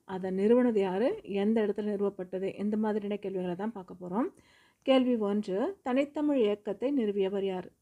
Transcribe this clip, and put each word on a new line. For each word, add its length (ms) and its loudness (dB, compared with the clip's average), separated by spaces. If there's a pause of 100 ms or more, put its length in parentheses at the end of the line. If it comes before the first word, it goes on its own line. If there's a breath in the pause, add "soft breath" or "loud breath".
அதை 260 -6
நிறுவனது 500 4
யாரு, 420 0
எந்த 440 0
இடத்துல 160 -2
நிறுவப்பட்டது, 760 -4
இந்த 180 -2
மாதிரியான 400 -2
கேள்விகளை 400 -4
தான் 160 -6
பார்க்க 280 -14
போறோம். 280 -2 (540 soft breath)
கேள்வி 340 4
ஒன்று, 680 -2
தனித்தமிழ் 560 0
இயக்கத்தை 580 0
நிறுவியவர் 460 0
யார்? 380 -4